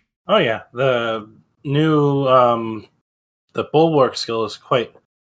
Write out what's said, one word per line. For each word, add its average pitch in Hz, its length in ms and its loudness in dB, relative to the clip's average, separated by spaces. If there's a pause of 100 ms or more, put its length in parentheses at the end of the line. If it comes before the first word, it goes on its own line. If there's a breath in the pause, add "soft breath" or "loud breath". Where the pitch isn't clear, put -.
(280)
Oh, 208 100 2
yeah. 117 240 -2 (100)
The 117 560 -2 (360)
new, 143 640 0
um, 113 600 2 (640)
the 113 100 -2 (100)
Bulwark 151 440 2
skill 113 280 -4
is 104 100 -10
quite - 380 -4 (400)